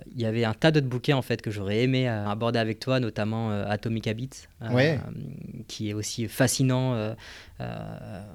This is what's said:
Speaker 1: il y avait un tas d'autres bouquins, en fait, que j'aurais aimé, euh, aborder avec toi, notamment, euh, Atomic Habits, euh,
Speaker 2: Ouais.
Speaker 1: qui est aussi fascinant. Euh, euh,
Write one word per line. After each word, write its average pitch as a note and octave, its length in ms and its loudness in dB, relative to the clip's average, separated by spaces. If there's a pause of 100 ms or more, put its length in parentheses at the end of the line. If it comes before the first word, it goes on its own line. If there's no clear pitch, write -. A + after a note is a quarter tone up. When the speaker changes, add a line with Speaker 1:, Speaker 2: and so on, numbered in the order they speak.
(160)
Speaker 1:
il B2 40 -8
y A#2 60 0
avait A2+ 180 2
un A2 120 2
tas D#3+ 160 6
d'autres D3+ 160 4
bouquins, B2+ 280 2
en C3 60 2
fait, - 220 -2
que A#2 80 -2
j'aurais G#2 320 2
aimé, C3 260 4
euh, G#2 180 0
aborder A#2 300 0
avec A2 220 0
toi, C3 200 2
notamment, A2+ 520 0
euh, G2+ 160 0
Atomic A2 400 -2
Habits, A#2 400 -6 (160)
euh, A2+ 80 -4
Speaker 2:
Ouais. C3+ 280 4 (680)
Speaker 1:
qui - 220 -6
est G#2 40 -2
aussi G#2+ 340 -4
fascinant. B2+ 680 2
Euh, A2 180 -2 (480)
euh, G#2+ 640 -10 (120)